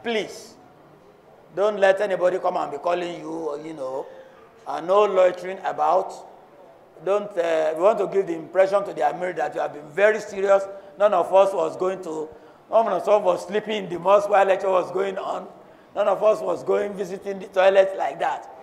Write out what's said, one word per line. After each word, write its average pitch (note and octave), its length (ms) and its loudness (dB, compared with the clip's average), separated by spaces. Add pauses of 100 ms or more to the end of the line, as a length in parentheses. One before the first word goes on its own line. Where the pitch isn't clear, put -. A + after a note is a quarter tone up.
Please, A3 520 -6 (1000)
don't G3+ 240 0
let F#3+ 220 4
anybody F#3 380 0
come F3 180 -2
and D3+ 140 -4
be D3 60 -10
calling E3+ 440 -4
you, D#3 100 -12
or, D#3 280 -6
you D#3+ 140 -14
know, C3+ 320 -8 (600)
uh, C#3+ 140 -6
no F#3+ 240 4
loitering F#3 580 2
about. - 640 -2 (760)
Don't, G3+ 320 -2
uh, D#3+ 400 0
we D#3+ 60 -4
want G#3 160 4
to G3 100 -2
give F#3 200 -2
the E3+ 80 -4
impression F#3+ 500 0
to F3 80 -10
the D#3 160 -6
Amir F3 240 -6
that D3+ 220 -4
you D#3+ 40 -6
have D3 140 -4
been D3 160 -16
very G3+ 300 2
serious. G3 440 0 (360)
None G3+ 160 4
of F3 180 0
us G3 180 6
was D#3+ 240 -2
going F#3 280 -4
to, D#3 260 -8 (400)
none A3 180 4
of F#3 140 -2
us G#3 220 4
was F3 240 0
sleeping G#3 380 -4
in E3+ 40 -12
the F3 80 -6
mosque G3+ 320 4
while G3 160 4
lecture F#3+ 240 0
was F3+ 220 0
going F#3+ 260 -4
on. F#3 300 -6 (480)
None G3+ 120 0
of F#3+ 160 0
us G#3+ 180 4
was F3+ 220 -6
going G#3 300 -2
visiting F#3+ 460 -8
the F#3+ 80 -14
toilet F#3+ 500 4
like D3 220 -4
that. D3 280 -4 (140)